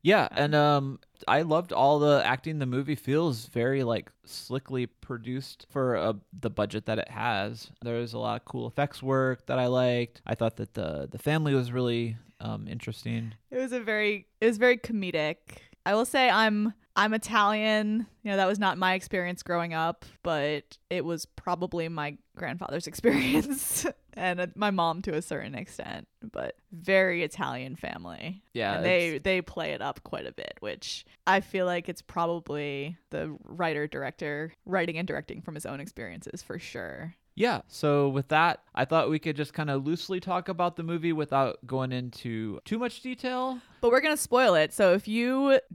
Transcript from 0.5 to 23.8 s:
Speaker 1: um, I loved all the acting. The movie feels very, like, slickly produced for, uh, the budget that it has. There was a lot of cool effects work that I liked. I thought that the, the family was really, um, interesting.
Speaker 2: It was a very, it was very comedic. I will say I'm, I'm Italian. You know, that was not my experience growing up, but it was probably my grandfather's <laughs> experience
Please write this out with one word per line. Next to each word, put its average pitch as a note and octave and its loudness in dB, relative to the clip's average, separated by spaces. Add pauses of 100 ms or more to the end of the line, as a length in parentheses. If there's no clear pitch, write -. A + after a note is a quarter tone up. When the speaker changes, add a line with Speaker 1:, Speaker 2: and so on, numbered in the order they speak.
Speaker 1:
um, C#3+ 4 (280)
I C#3+ 4
loved E3+ 2
all D3+ 6
the D3 6
acting. C#3+ -2
The C#3+ 0
movie C3+ -2
feels C3+ 0
very, C3 0
like, A#2 -2 (160)
slickly B2+ -6
produced B2+ -10
for, B2+ 0
uh, G2 2 (200)
the A#2 -4
budget G#2 -2
that A2 0
it - -4
has. A2 -4 (140)
There A#2 -4
was A#2 -6
a A#2 -8
lot A#2 -2
of - -20
cool A#2+ -8
effects C#3+ -4
work C3 0
that C3 -2
I B2 2
liked. B2 0
I - -4
thought A2+ -2
that - -8
the, D#2+ -6
the G#2+ -10
family D3+ 2
was B2 2
really, A#2+ 0 (220)
um, G#2+ -8
interesting. A2+ -8 (180)
Speaker 2:
It B3+ -6
was B3+ -4
a B3 -2
very, G#3 0 (160)
it A3 6
was A3+ 2
very B3 6
comedic. F3 -2 (500)
I F#3+ 2
will A3 4
say B3+ 4
I'm, G#3+ 4 (220)
I'm G#3+ 4
Italian. G#3+ 2 (160)
You G#3 -4
know, G3 2
that F#3+ 4
was G3+ 2
not F#3+ 2
my F#3 2
experience F3+ -4
growing E3+ -2
up, E3 -2 (180)
but D3+ -2 (120)
it F3+ -2
was E3 -4
probably F3 -4
my D3 -6 (200)
grandfather's E3 -6
<laughs> - -
experience C4+ 2 (280)